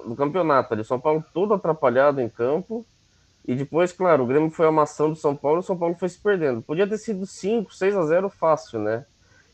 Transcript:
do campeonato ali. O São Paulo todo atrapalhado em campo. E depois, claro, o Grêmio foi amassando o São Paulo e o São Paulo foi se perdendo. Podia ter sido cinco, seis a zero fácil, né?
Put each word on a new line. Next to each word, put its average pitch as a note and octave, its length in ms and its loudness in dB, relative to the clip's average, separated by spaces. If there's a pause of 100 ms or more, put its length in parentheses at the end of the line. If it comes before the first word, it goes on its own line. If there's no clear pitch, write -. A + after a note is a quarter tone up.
do A#2 80 -8
campeonato C#3+ 580 0
ali. G#2+ 80 -2
O A2 40 -10
São B2 140 -2
Paulo D#3 240 0 (100)
todo G#3 200 0
atrapalhado C#3 680 2
em A2+ 80 -2
campo. F3+ 560 -4 (600)
E B2 80 -2
depois, D#3 380 -2
claro, E3 300 2
o A#2+ 40 0
Grêmio D3+ 220 2
foi D#3+ 180 0
amassando D#3 460 2
o - 20 -8
São D3+ 180 0
Paulo C#3+ 260 0
e - 20 -2
o - 20 -14
São F#3 140 -4
Paulo E3+ 200 -2
foi F#3 120 -4
se - 100 -14
perdendo. D#3 420 -2
Podia D#3+ 240 -2
ter G#3 120 -4
sido G3 280 -6
cinco, G3+ 480 -4
seis G3 220 -2
a F#3 80 0
zero F3 260 0
fácil, D3+ 500 -2
né? G#2+ 260 -4 (480)